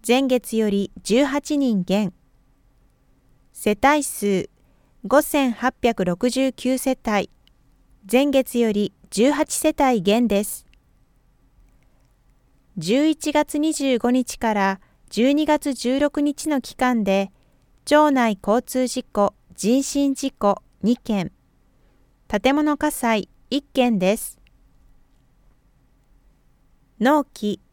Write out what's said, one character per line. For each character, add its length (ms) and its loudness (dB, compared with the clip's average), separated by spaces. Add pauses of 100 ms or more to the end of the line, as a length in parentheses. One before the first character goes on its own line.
前 260 2
月 280 -2
よ 140 0
り 220 -2 (120)
十 220 2
八 320 -4
人 260 0
減。 300 -2 (1400)
世 320 -2
帯 180 4
数、 480 -4 (540)
五 180 2
千 300 0
八 220 -2
百 320 0
六 240 -2
十 240 -2
九 240 -2
世 280 -2
帯。 240 -2 (800)
前 220 2
月 280 0
よ 120 2
り 220 -2 (160)
十 240 2
八 200 -2
世 240 0
帯 240 2
減 260 2
で 180 0
す。 200 -14 (2000)
十 300 2
一 260 -2
月 260 0
二 140 0
十 260 0
五 100 0
日 280 -2
か 160 -2
ら 260 0 (300)
十 240 2
二 120 0
月 280 0
十 260 -2
六 220 0
日 260 -2
の 140 -2
期 160 -18
間 260 0
で、 300 0 (500)
町 260 4
内 320 0
交 220 0
通 240 -4
事 160 -6
故、 300 -2 (200)
人 300 0
身 320 0
事 160 -6
故 320 -2 (180)
二 140 2
件、 380 -4 (960)
建 260 0
物 220 0
火 120 -2
災 380 -2 (220)
一 140 -4
件 360 0
で 160 2
す。 240 -12 (2500)
納 260 2
期。 340 -6 (140)